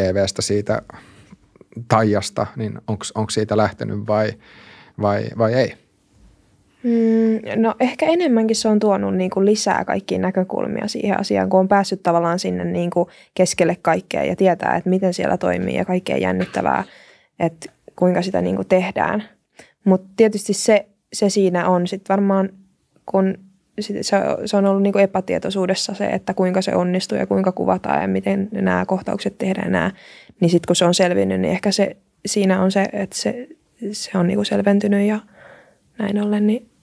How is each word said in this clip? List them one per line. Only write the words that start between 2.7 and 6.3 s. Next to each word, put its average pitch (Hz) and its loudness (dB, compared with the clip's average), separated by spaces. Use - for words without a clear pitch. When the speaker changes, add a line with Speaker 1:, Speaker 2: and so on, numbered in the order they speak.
Speaker 1:
onks, - -6
onks 110 -4
siitä 107 -2
lähtenyt 107 -2
vai, 107 0
vai, 104 0
vai 113 2
ei? 127 0